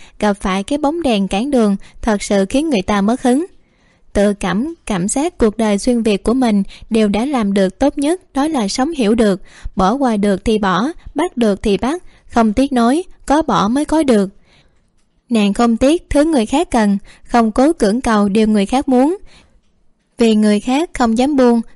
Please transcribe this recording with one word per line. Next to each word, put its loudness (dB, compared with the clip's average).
gặp 0
phải -4
cái -4
bóng -2
đèn 0
cản -4
đường, 2
thật -2
sự 0
khiến -2
người 0
ta 0
mất 0
hứng. 0
Tự 2
Cảm -4
cảm -4
giác -4
cuộc 0
đời 0
xuyên 0
việt 0
của 0
mình 2
đều 2
đã -2
làm -2
được 0
tốt 0
nhất, -2
đó 0
là -2
sống -2
hiểu 0
được, 2
bỏ 2
qua 0
được 0
thì 0
bỏ, 0
bắt -4
được 0
thì 0
bắt, -4
không 0
tiếc 0
nối, 2
có 2
bỏ 0
mới -2
có 0
được. 2
Nàng 0
không 0
tiếc 0
thứ 4
người 0
khác -2
cần, 0
không 0
cố 2
cưỡng 0
cầu 0
điều 2
người 2
khác -2
muốn. 2
Vì 4
người 2
khác -2
không 0
dám 0
buông, 4